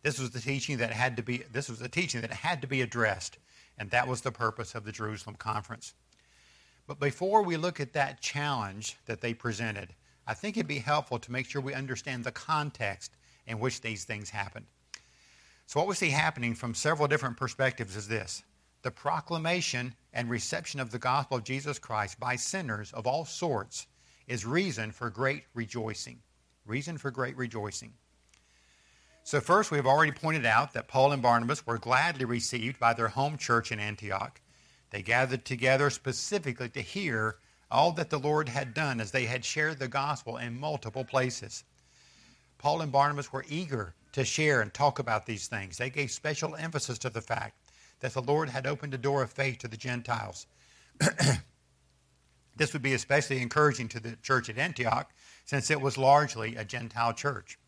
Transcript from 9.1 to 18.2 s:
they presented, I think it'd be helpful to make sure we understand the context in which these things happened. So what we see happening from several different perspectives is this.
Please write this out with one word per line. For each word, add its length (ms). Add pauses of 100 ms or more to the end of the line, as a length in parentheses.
they 120
presented, 600 (320)
I 80
think 220
it'd 100
be 120
helpful 380
to 140
make 160
sure 140
we 120
understand 500
the 80
context 840 (320)
in 120
which 220
these 220
things 260
happened. 380 (1000)
So 140
what 80
we 80
see 160
happening 420
from 220
several 320
different 280
perspectives 600
is 120
this. 360 (400)